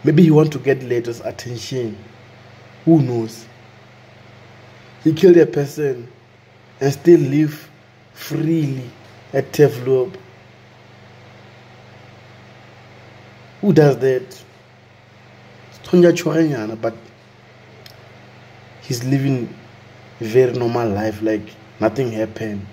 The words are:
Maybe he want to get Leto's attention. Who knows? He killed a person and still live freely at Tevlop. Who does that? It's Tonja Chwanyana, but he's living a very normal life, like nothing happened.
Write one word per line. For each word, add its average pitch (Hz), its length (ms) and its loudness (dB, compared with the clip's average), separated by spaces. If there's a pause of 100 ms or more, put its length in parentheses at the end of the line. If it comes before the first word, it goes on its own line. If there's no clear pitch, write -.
Maybe 151 200 4
he 156 80 6
want 156 220 4
to 135 60 -8
get 131 240 -2
Leto's 120 380 -6
attention. 117 760 -10 (880)
Who 160 160 6
knows? 117 440 -6 (1600)
He 156 100 2
killed 175 240 6
a 156 80 6
person 139 640 -6 (720)
and 135 140 0
still 170 260 4
live 147 500 -2 (440)
freely 143 760 -4 (440)
at 135 180 -4
Tevlop. 127 640 0 (3500)
Who 202 120 2
does 143 260 6
that? 127 240 0
It's - 1600 -20
Tonja 175 300 4
Chwanyana, 147 680 -2
but 113 160 -6 (1900)
he's 123 220 -8
living 131 500 -2 (680)
a - 20 -10
very 120 300 2
normal 120 360 -2
life, 104 320 -4
like 107 280 -4 (300)
nothing 110 320 -2
happened. 107 600 -8